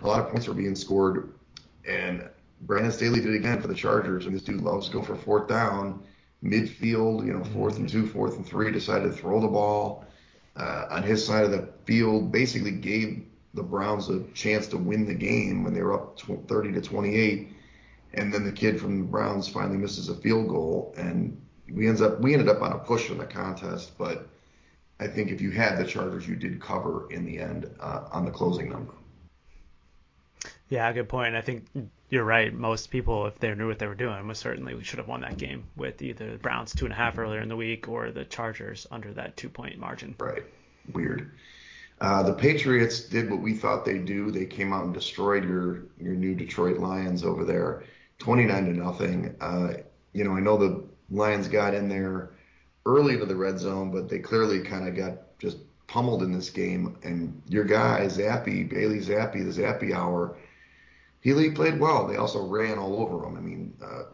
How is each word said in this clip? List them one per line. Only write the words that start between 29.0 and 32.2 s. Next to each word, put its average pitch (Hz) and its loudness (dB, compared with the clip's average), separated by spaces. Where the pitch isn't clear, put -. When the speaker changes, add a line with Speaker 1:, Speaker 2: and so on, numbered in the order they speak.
Speaker 2:
Yeah, 117 2
good 117 -2
point. 120 0
I 113 0
think 117 -6
you're 123 4